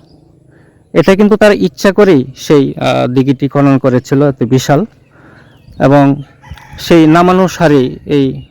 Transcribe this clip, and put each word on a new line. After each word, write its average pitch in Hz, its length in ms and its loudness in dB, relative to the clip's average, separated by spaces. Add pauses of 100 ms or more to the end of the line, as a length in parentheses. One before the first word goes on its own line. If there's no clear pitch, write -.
(920)
এটা 170 220 2
কিন্তু 208 200 2
তার 208 180 2
ইচ্ছা 190 380 -2
করেই 185 340 2 (100)
সেই, 143 420 0
আহ, 131 300 -2
দিঘিটি 131 400 -2
খনন 139 300 0
করেছিল, 127 460 -2
এত 139 200 -2
বিশাল। 131 420 0 (920)
এবং 139 420 2 (580)
সেই 160 280 2
নামানুসারেই 165 1000 0
এই 139 460 -4